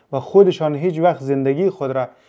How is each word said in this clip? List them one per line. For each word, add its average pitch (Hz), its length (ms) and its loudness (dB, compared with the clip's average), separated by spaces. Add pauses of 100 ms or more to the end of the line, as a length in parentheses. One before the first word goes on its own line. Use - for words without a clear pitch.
(120)
و 135 80 -4
خودشان 160 560 2
هیچ 160 240 -4
وقت 165 220 0
زندگی 139 480 0
خود 135 220 -6
را، 131 160 -4 (220)